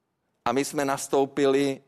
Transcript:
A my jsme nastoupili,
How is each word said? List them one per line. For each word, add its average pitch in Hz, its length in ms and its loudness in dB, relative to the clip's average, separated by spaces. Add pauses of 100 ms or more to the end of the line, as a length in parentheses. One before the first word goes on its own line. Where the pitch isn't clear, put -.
(460)
A 120 60 0
my 139 140 -2
jsme 147 200 -4
nastoupili, 139 1000 0